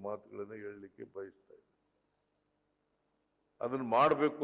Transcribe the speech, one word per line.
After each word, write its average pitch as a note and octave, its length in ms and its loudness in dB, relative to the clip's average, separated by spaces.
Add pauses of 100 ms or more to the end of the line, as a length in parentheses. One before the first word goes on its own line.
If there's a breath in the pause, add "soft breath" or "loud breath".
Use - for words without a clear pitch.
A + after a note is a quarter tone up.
ಮಾತುಗಳನ್ನ G#2 460 -8 (100)
ಹೇಳಲಿಕ್ಕೆ G2+ 400 -14 (120)
ಬಯಸ್ತಾ G2 420 -12
ಇದ್ದೀನಿ. - 100 -20 (2000)
ಅದನ್ನ B2+ 220 -2 (100)
ಮಾಡ್ಬೇಕು D3 480 4